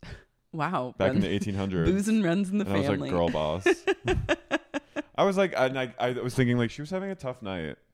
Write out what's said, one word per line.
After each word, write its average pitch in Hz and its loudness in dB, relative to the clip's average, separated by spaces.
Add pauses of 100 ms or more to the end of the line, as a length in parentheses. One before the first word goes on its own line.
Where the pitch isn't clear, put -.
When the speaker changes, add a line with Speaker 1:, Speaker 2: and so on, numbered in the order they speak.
(520)
Speaker 1:
Wow. 151 -4
Speaker 2:
Back 95 2
in - 0
Speaker 1:
Runs, 175 4
Speaker 2:
the 82 0
eighteen 101 -2
hundreds. 95 2
Speaker 1:
<laughs> - 4
boozing 208 2
runs 185 2
in 202 0
the 202 -2
Speaker 2:
And 101 -2
I - 2
was - 0
like, 101 2
Speaker 1:
family. 139 -4
Speaker 2:
"Girl 85 2
boss." 78 -2
Speaker 1:
<laughs> 330 2 (1400)
Speaker 2:
I 160 4
was 196 2
like, 190 2
and 131 2
I, 127 -4
I 123 0
was 120 -4
thinking, 123 4
like, 117 0
she - -12
was 147 -12
having 190 -6
a 190 -8
tough 127 -10
night. 87 -6 (200)